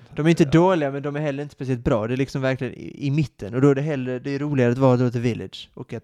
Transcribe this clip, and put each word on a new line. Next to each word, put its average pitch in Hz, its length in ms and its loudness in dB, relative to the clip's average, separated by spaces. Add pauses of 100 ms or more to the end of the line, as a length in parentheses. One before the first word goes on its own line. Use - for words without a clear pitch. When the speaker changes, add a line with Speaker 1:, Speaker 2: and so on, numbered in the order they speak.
(160)
Speaker 1:
De 147 100 -2
är 165 40 6
inte 165 140 4
Speaker 2:
Ja. 143 60 2
Speaker 1:
dåliga, 165 420 4
men 139 120 -6
de 143 120 -6
är 147 40 -6
heller 143 240 -4
inte 147 120 -14
speciellt 127 280 -6
bra. 113 240 0
Det 120 60 -4
är 127 40 -2
liksom 135 240 -4
verkligen 131 320 -4
i, - 340 -10
i 135 40 0
mitten. 120 440 -4
Och 131 60 -2
då 143 80 8
är 139 60 6
det 135 60 0
hellre, 131 380 -4
det 139 120 -8
är 139 80 -4
roligare 135 320 2
att 120 60 0
vara 131 200 6
då 123 140 2
The 123 80 -4
Village. 107 540 -6
Och - 200 -14
att 113 100 -12